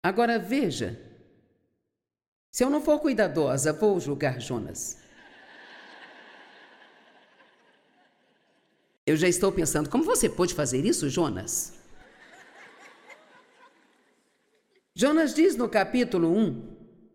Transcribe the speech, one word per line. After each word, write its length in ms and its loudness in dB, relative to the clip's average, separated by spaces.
Agora 360 2
veja, 600 -2
se 100 0
eu 80 4
não 100 2
for 200 2
cuidadosa, 720 0
vou 260 2
julgar 420 -4
Jonas. 580 -8
Eu 120 2
já 120 2
estou 220 2
pensando, 400 -2
"Como 140 2
você 240 2
pôde 260 -2
fazer 320 -2
isso, 220 0
Jonas?" 680 -4
Jonas 400 2
diz 220 4
no 120 -2
capítulo 640 2
um 440 -2